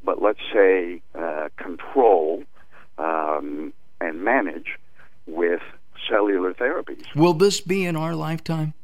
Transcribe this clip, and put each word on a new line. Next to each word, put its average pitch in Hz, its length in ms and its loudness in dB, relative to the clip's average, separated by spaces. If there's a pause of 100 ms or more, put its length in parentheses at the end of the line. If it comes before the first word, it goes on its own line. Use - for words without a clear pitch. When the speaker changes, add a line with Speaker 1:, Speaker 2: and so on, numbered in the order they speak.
Speaker 1:
but 90 160 0
let's 104 200 4 (120)
say, 92 480 6 (140)
uh, 76 420 -4
control, 90 880 2 (540)
um, 76 720 -2 (300)
and 82 200 -6
manage 101 560 0 (480)
with 85 360 0 (460)
cellular 101 440 2
therapies. 131 520 -4 (100)
Speaker 2:
Will 165 180 6
this 190 280 4
be 185 260 0
in 170 100 -2
our 160 180 -2
lifetime? 156 680 -2